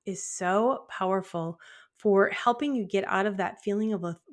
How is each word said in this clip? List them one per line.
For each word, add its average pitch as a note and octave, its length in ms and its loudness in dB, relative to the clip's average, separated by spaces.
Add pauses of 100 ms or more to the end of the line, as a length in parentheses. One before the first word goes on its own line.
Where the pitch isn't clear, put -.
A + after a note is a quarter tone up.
is F#3 180 -8
so G#3 680 0
powerful F#3 720 -4 (380)
for G3 320 6
helping C4 460 0
you G#3+ 100 -2
get F#3+ 220 -2
out F#3+ 180 0
of G3+ 120 -2
that - 260 -4
feeling G#3+ 300 0
of F3 100 -4
leth-, E3+ 140 -6 (160)